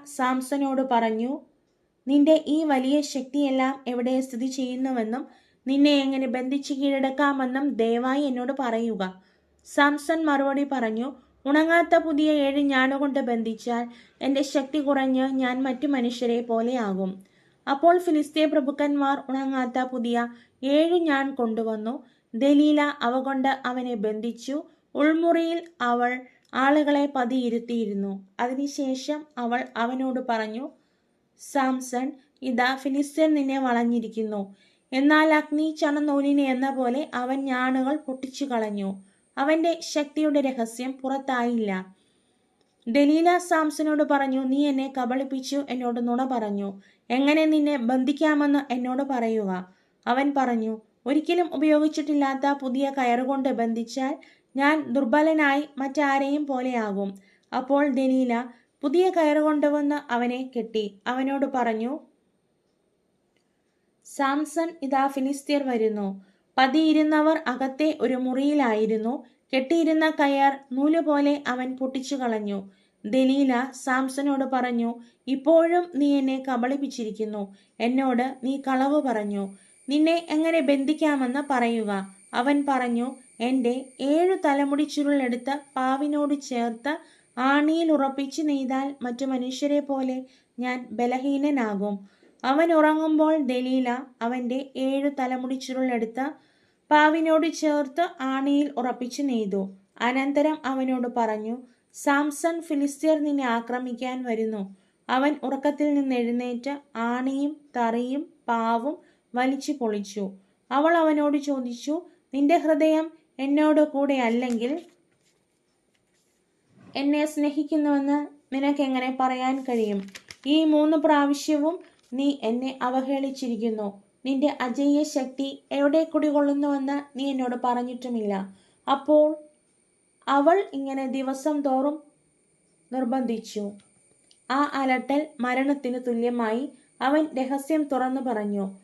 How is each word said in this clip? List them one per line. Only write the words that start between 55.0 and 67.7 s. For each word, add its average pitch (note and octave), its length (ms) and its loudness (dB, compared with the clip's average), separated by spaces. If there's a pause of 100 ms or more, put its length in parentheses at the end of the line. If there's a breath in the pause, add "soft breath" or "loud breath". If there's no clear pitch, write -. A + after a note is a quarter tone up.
മറ്റാരെയും C#4 680 0
പോലെയാകും." A#3 640 -2 (420 soft breath)
അപ്പോൾ C#4 360 2
ദലീല C4 440 2 (500 loud breath)
പുതിയ D4+ 280 2
കയറുകൊണ്ടുവന്ന് D4 1040 2
അവനെ A#3+ 300 0
കെട്ടി. A3+ 420 -4 (220)
അവനോട് C4 400 -2
പറഞ്ഞു, A#3 460 -2 (2250)
"സാംസൺ, D4 600 -2 (140)
ഇതാ C4+ 240 2
ഫിലിസ്ത്യർ C#4 560 -2
വരുന്നു." A3 460 0 (480 loud breath)
പതിയിരുന്നവർ D4+ 800 4 (100)
അകത്തെ C4 420 -2 (120)